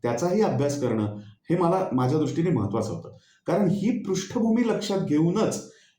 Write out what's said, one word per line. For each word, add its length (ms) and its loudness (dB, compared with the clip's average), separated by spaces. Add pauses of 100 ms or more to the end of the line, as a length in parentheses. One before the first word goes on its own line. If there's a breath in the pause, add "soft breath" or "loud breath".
त्याचाही 380 0
अभ्यास 400 0
करणं 340 0 (340 loud breath)
हे 80 2
मला 360 2
माझ्या 260 2
दृष्टीने 300 0
महत्त्वाचं 440 0
होतं, 160 -12 (380 soft breath)
कारण 200 2
ही 360 0
पृष्ठभूमी 640 0
लक्षात 320 -2
घेऊनच 720 0 (280 loud breath)